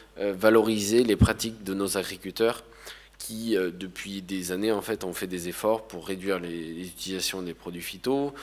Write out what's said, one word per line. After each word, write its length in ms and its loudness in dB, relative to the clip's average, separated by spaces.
euh, 140 0
valoriser 720 6
les 120 4
pratiques 460 4
de 120 -4
nos 240 0
agriculteurs 640 0
qui, 360 -2
euh, 160 2
depuis 520 -10
des 280 -4
années, 220 0
en 80 2
fait, 240 -4
ont 80 -4
fait 140 -6
des 240 -6
efforts 360 0
pour 200 -12
réduire 340 -2
les, 320 -8
les 140 -10
utilisations 560 -6
des 100 -6
produits 300 -12
phyto. 500 -2